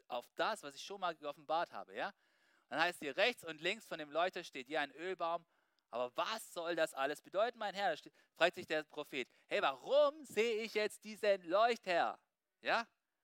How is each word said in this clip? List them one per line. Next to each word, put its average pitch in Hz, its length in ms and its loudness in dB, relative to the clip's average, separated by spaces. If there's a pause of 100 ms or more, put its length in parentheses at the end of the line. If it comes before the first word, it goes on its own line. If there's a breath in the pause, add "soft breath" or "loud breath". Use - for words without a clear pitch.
auf - 260 -6
das, 196 280 -2
was 143 120 -12
ich - 80 -14
schon 196 180 -10
mal 175 160 -2
geoffenbart 151 560 -4
habe, 95 240 -12
ja? 175 160 -4 (560 soft breath)
Dann 143 120 -2
heißt 175 200 2
hier, 139 160 -4
rechts 226 280 2
und 160 160 -10
links 202 260 -2
von 165 120 -8
dem 151 120 -10
Leuchter 170 340 0
steht 127 240 -10
je 156 80 -2
ein 143 160 -2
Ölbaum. 170 520 -4 (460)
Aber 123 260 -4
was 202 360 -4
soll 170 240 -2
das 160 160 2
alles 139 300 -2
bedeuten, 226 360 -2
mein 202 160 -4
Herr? 196 160 2
Da 147 60 -2
ste-, - 160 -18 (240 soft breath)
fragt 175 200 4
sich 180 100 -10
der 156 180 0
Prophet, 143 420 -6 (200 soft breath)
hey, 190 160 0
warum 277 640 2
sehe 226 380 0
ich 226 120 -8
jetzt 214 280 -2
diesen 196 460 0
Leuchter? 185 720 4 (400)
Ja? 190 260 0 (380)